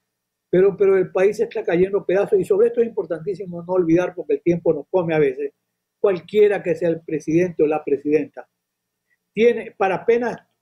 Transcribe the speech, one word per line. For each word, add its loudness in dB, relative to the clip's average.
Pero, 2
pero 2
el -2
país 0
está -6
cayendo 0
pedazos 0
y -2
sobre 2
esto 0
es -2
importantísimo -8
no -8
olvidar, 0
porque -4
el -2
tiempo 0
nos -10
come 0
a 2
veces. -2
Cualquiera 2
que -2
sea -2
el -2
presidente -2
o 2
la -2
presidenta, -2
tiene, 0
para -2
apenas 0